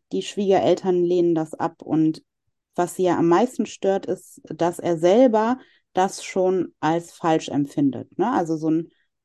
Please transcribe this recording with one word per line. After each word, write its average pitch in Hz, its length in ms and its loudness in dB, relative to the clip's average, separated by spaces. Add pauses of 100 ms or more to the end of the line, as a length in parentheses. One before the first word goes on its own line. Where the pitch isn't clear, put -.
(120)
Die 190 120 -4
Schwiegereltern 180 800 0
lehnen 175 320 0
das 160 180 -4
ab - 280 -6
und 156 420 -2 (520)
was 175 200 -2
sie 185 80 -2
ja 175 140 2
am 165 100 2
meisten 208 380 2
stört, 190 400 -4
ist, - 400 -10
dass 165 340 -4
er 170 180 -2
selber 220 600 4 (340)
das 190 300 -2
schon 185 560 -2
als 165 320 -2
falsch - 380 -2
empfindet, 139 680 -2
ne? 214 140 0
Also 165 240 -2
so 156 140 -2
ein 165 200 -2 (360)